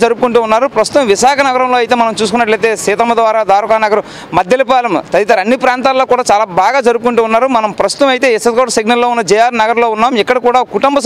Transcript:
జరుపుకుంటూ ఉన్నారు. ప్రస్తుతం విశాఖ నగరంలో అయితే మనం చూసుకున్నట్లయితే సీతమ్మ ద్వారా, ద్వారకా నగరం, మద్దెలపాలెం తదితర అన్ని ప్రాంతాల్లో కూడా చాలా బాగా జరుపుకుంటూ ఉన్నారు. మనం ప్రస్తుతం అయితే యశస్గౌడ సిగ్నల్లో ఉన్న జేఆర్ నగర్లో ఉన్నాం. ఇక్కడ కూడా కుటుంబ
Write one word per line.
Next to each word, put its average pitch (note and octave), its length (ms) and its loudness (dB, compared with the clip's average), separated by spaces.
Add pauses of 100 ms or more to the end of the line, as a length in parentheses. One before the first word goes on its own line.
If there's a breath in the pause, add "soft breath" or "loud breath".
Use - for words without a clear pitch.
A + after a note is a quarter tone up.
జరుపుకుంటూ A#3 440 0
ఉన్నారు. A3+ 280 0
ప్రస్తుతం A#3 380 0
విశాఖ B3 240 2 (100)
నగరంలో B3+ 320 0
అయితే A#3+ 220 0
మనం A3+ 180 0
చూసుకున్నట్లయితే A3 520 0 (120)
సీతమ్మ A#3 360 0
ద్వారా, A3 300 0
ద్వారకా G#3 360 2
నగరం, G#3 180 0 (340 loud breath)
మద్దెలపాలెం A#3+ 560 0 (200)
తదితర G#3 320 2
అన్ని A#3+ 180 2
ప్రాంతాల్లో B3+ 480 0
కూడా B3 200 2
చాలా G#3 140 2 (160)
బాగా A#3+ 260 2
జరుపుకుంటూ A#3 420 0
ఉన్నారు. A3+ 180 2 (100)
మనం G#3+ 140 0 (100)
ప్రస్తుతం G3+ 320 0
అయితే B3+ 220 0
యశస్గౌడ A#3 420 0
సిగ్నల్లో A#3+ 360 0
ఉన్న A#3 180 -2
జేఆర్ A#3 320 2
నగర్లో A#3 320 0
ఉన్నాం. A#3 180 0 (100)
ఇక్కడ B3+ 140 0 (100)
కూడా B3 140 2 (140)
కుటుంబ C#4 300 0